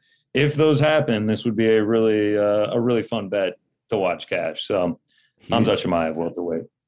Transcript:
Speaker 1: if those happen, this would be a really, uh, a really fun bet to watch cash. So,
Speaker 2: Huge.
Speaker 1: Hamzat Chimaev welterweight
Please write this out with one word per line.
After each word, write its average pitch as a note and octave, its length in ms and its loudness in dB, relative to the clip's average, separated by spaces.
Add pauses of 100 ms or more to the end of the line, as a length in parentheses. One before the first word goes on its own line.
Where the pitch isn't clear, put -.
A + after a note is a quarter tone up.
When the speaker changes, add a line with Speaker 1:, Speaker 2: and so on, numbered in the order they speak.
(340)
Speaker 1:
if C#3+ 200 2
those D#3 260 4
happen, C#3+ 460 0
this G#2+ 200 -2
would A2 100 -2
be A2+ 120 2
a A2 140 4
really, G#2+ 540 2
uh, G#2 360 2
a A#2+ 80 0
really A#2 220 0
fun G#2 280 -8
bet F#2+ 240 -2 (340)
to A2+ 80 -2
watch F2+ 320 -2
cash. E2 380 -6
So, F2+ 340 -2 (380)
Speaker 2:
Huge. - 120 -18 (160)
Speaker 1:
Hamzat G2+ 160 0
Chimaev E2 320 0
welterweight E2 500 -6 (240)